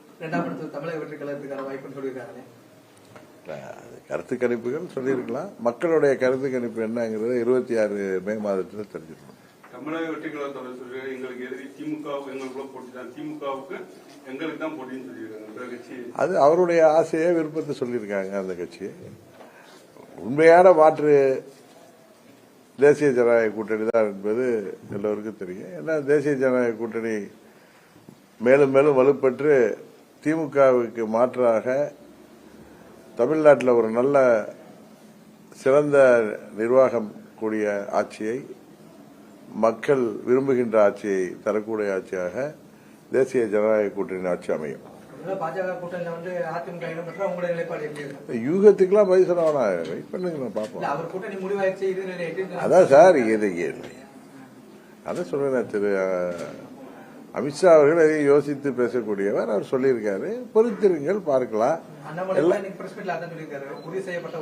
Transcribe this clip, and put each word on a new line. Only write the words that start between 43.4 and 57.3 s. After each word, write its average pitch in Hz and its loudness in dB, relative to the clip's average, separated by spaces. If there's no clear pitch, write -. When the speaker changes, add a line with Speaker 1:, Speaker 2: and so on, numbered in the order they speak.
Speaker 2:
ஜனநாயக 107 2
கூட்டணி 92 -4
ஆட்சி 87 -6
அமையும். 76 -10
Speaker 1:
பாஜக 180 -6
கூட்டணியில 170 -10
வந்து 180 -10
அதிமுக 170 -10
இடம் 165 -10
பெற்றா 190 -6
உங்களுடைய 175 -4
நிலைப்பாடு 160 -8
எப்படி 147 -12
இருக்கு? 143 -10
Speaker 2:
யூகத்துக்கெல்லாம் 196 6
பதில் 185 6
சொல்ல 175 0
வேணாம், 98 0
வெயிட் 123 -10
பண்ணுங்க, 180 -6
நான் 107 -8
பார்ப்போம். 107 -8
Speaker 1:
இல்ல, 127 -4
அவர் 170 -8
கூட்டணி 202 -10
முடிவாயிருச்சு, 190 -2
இறுதி 185 -6
நிலை 175 -8
எட்டிருச்சு. 185 -8
Speaker 2:
அதான் 170 6
சார், 165 10
இது, 107 0
இது 82 -6
அதான் 147 -6
சொல்றேன் 135 -2
திரு, 104 0
அஹ், 87 -4